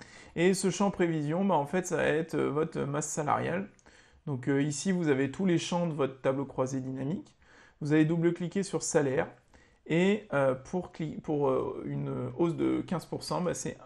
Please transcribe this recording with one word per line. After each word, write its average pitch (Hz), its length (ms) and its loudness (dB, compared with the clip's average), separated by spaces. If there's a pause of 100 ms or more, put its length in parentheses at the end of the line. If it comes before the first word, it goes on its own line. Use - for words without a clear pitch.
(360)
Et 180 180 6
ce 185 160 0
champ 202 200 0
prévision, 165 540 0
bah, 190 100 2
en 143 120 2
fait, 185 200 -2
ça 160 100 -2
va 131 100 2
être, 156 280 0
euh, 135 160 0
votre 151 300 -2
masse 143 280 -4
salariale. 147 600 -2 (580)
Donc, 135 220 -4
euh, 139 140 4
ici, 151 300 0
vous 175 160 2
avez 135 220 2
tous 190 160 -2
les 170 120 4
champs 175 280 0
de 156 80 -4
votre 135 260 -2
tableau 135 240 0
croisé 131 360 -4
dynamique. 135 560 -6 (440)
Vous 147 120 -2
allez 156 120 6
double-cliquer 170 580 0
sur 165 200 -4
salaire. 147 440 2 (600)
Et, 190 460 2
euh, 135 220 4
pour 175 380 -6
cli-, - 280 -8
pour, 143 280 0
euh, 131 360 0
une 139 520 -6
hausse 170 180 2
de 131 260 0
quinze - 260 -4
pour - 180 -8
cent, 156 160 -2
bah, 170 140 -2
c'est - 320 -6